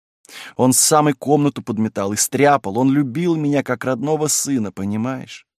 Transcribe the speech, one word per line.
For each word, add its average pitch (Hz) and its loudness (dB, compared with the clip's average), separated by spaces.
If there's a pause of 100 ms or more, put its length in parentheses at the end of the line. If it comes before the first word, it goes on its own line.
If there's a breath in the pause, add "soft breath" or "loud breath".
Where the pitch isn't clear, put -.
(560 loud breath)
Он 127 4
сам 151 4
и 143 0
комнату 143 0
подметал, 107 -4
и - -2
стряпал. 123 2
Он 135 4
любил 147 0
меня, 143 0
как 123 -6
родного 143 -2
сына, 127 -2
понимаешь? 110 -8 (140)